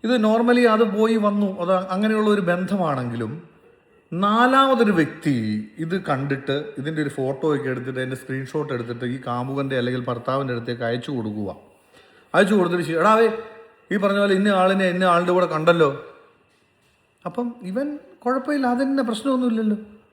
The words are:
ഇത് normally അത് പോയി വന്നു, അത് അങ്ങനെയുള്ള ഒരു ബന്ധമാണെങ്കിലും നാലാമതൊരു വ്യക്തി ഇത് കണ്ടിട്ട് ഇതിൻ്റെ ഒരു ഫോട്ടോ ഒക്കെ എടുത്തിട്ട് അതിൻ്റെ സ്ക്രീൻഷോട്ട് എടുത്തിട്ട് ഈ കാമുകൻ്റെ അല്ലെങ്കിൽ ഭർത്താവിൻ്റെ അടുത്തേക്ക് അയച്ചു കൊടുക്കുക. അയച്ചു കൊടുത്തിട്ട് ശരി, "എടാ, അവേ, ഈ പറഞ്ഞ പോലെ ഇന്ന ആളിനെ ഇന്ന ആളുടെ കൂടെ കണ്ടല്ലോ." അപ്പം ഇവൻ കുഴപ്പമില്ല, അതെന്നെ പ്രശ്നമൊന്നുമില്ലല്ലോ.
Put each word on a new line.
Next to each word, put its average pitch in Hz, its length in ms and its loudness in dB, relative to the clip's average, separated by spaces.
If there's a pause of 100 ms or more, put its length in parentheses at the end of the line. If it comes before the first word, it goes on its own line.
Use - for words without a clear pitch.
ഇത് 233 100 2 (120)
normally 240 480 4
അത് 226 100 4 (120)
പോയി 220 200 2 (120)
വന്നു, 202 200 0 (140)
അത് 180 120 2 (200)
അങ്ങനെയുള്ള 214 420 0
ഒരു 202 60 -2 (100)
ബന്ധമാണെങ്കിലും 139 800 -2 (800)
നാലാമതൊരു 233 800 4
വ്യക്തി 151 420 0 (440)
ഇത് 160 160 -6 (100)
കണ്ടിട്ട് 139 520 -2 (220)
ഇതിൻ്റെ 156 240 -6
ഒരു 139 140 -4
ഫോട്ടോ 135 320 -4
ഒക്കെ 135 200 -2
എടുത്തിട്ട് 127 320 -6
അതിൻ്റെ 127 200 -6
സ്ക്രീൻഷോട്ട് 135 520 -8
എടുത്തിട്ട് 120 320 -8
ഈ 123 120 -6 (100)
കാമുകൻ്റെ 131 520 -4
അല്ലെങ്കിൽ 123 260 -2
ഭർത്താവിൻ്റെ 127 500 -4
അടുത്തേക്ക് 120 300 -6
അയച്ചു 117 260 -4
കൊടുക്കുക. 107 400 -6 (840)
അയച്ചു 190 200 4
കൊടുത്തിട്ട് 175 300 0
ശരി, 160 140 -4
"എടാ, 202 140 4
അവേ, 220 160 4 (600)
ഈ 190 60 -2
പറഞ്ഞ 202 220 2
പോലെ 202 160 4
ഇന്ന 196 140 2 (120)
ആളിനെ 190 300 4
ഇന്ന 180 140 0
ആളുടെ 175 280 4
കൂടെ 180 220 4
കണ്ടല്ലോ." 160 360 4 (1300)
അപ്പം 240 220 -6 (160)
ഇവൻ 202 240 -4 (320)
കുഴപ്പമില്ല, 269 480 0
അതെന്നെ 269 360 2
പ്രശ്നമൊന്നുമില്ലല്ലോ. 226 760 0 (340)